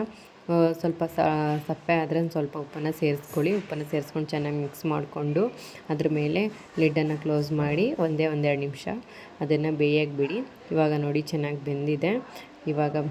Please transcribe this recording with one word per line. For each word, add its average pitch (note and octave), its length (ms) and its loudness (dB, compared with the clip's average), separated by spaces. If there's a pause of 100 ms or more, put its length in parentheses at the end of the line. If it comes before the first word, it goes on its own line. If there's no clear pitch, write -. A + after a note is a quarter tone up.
(500)
ಆ, E3+ 40 2 (260)
ಸ್ವಲ್ಪ E3 220 0 (120)
ಸ-, D#3+ 120 4 (400)
ಸಪ್ಪೆ E3+ 360 0
ಆದರೆ D#3 200 0
ಒಂದು E3 140 -2
ಸ್ವಲ್ಪ D3 180 -2 (100)
ಉಪ್ಪನ್ನು D#3 360 -4
ಸೇರಿಸ್ಕೊಳ್ಳಿ. D3 600 2
ಉಪ್ಪನ್ನು D3+ 300 -6
ಸೇರಿಸ್ಕೊಂಡು D3+ 420 -2
ಚೆನ್ನಾಗಿ D3 320 0
ಮಿಕ್ಸ್ - 280 -8
ಮಾಡಿಕೊಂಡು D3 500 0 (500)
ಅದ್ರ D#3 160 2 (100)
ಮೇಲೆ D3+ 220 0 (400)
ಲಿಡ್ಡನ್ನು D#3 440 4
ಕ್ಲೋಸ್ D3 260 0 (120)
ಮಾಡಿ D3+ 240 2 (180)
ಒಂದೇ D#3 300 2
ಒಂದೆರಡು D3 320 2
ನಿಮಿಷ C#3 200 -8 (540)
ಅದನ್ನು D3+ 320 2 (100)
ಬೇಯಕ್ಕೆ D3 380 4
ಬಿಡಿ. D3+ 180 0 (340)
ಇವಾಗ D#3 200 4 (140)
ನೋಡಿ, D3 160 0 (100)
ಚೆನ್ನಾಗಿ D3 360 -2
ಬೆಂದಿದೆ. D3 440 0 (600)
ಇವಾಗ D3 240 0 (140)